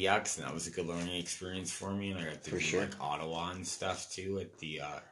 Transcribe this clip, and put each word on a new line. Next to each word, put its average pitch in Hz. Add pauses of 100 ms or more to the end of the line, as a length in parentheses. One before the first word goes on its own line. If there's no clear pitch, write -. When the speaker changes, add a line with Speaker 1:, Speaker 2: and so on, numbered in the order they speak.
Speaker 1:
Yucks, 98
and 71
that 67
was 82
a 85
good 87
learning 87
experience 92
for 98
me, 101
and 95
I 82
got 76
to 80
Speaker 2:
For 90
Speaker 1:
do, 80
Speaker 2:
sure. 80
Speaker 1:
like, 101
Ottawa 80
and 92
stuff, -
too, 95
at -
the, 76
uh, 71 (120)